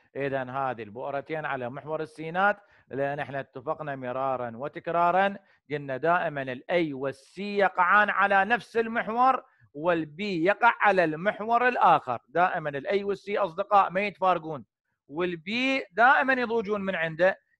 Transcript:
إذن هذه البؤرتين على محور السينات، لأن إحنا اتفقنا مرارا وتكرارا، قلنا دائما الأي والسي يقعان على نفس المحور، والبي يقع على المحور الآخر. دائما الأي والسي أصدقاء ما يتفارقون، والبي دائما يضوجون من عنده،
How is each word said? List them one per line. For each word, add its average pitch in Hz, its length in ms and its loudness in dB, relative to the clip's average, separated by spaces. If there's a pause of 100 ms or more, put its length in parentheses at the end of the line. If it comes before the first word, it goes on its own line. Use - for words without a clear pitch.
(160)
إذن 135 340 -4
هذه 127 340 -6
البؤرتين 139 600 -8
على 131 240 -6
محور 147 320 -8
السينات، 170 560 -2 (300)
لأن 139 320 -4
إحنا 139 200 -8
اتفقنا 139 560 -8
مرارا 127 640 -4
وتكرارا، 175 800 0 (320)
قلنا 139 280 -6
دائما 160 440 0
الأي 143 520 -2
والسي 175 640 -8
يقعان 196 520 4
على 196 360 4
نفس 226 320 -2
المحور، 233 640 0 (300)
والبي 165 720 -2
يقع 208 340 4
على 196 240 6
المحور 208 640 0
الآخر. 156 600 4
دائما 165 420 0
الأي 196 340 -2
والسي 202 340 -6
أصدقاء 196 520 2
ما 180 120 -2
يتفارقون، 165 640 -2 (420)
والبي 180 840 -4
دائما 262 420 4
يضوجون 220 480 -2
من 190 140 -4
عنده، 165 440 0 (200)